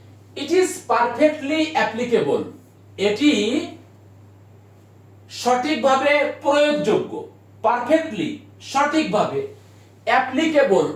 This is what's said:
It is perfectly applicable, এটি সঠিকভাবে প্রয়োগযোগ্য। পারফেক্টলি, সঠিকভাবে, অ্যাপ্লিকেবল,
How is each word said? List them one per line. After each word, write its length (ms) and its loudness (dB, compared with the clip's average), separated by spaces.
It 80 -10
is 100 0
perfectly 680 0
applicable, 600 -2
এটি 240 2
সঠিকভাবে 680 2
প্রয়োগযোগ্য। 680 2
পারফেক্টলি, 760 0
সঠিকভাবে, 680 0
অ্যাপ্লিকেবল, 920 2